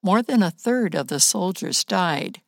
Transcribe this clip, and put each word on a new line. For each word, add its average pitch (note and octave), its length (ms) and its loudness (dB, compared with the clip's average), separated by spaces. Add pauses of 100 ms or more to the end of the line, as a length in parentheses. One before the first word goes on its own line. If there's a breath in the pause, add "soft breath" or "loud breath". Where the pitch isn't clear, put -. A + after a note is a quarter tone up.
More G#3 200 4
than A#3+ 200 2
a E3+ 80 2
third A#3 440 -2
of C#3+ 140 -4
the C#3+ 120 -2
soldiers - 640 -2
died. E3+ 640 -2